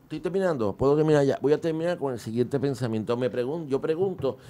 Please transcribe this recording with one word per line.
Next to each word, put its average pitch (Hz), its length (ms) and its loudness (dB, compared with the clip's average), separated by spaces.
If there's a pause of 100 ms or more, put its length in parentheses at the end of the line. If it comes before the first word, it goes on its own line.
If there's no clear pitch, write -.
estoy 156 160 -10
terminando, 170 560 0
puedo 139 200 4
terminar 151 300 6
ya. 127 160 2
Voy 143 120 2
a 151 80 2
terminar 165 360 -2
con 135 160 -4
el 113 60 -8
siguiente 120 400 -2
pensamiento. 117 580 -2
Me 127 140 -2
pregun-, 135 360 -4
yo 131 140 -2
pregunto 160 560 -2 (120)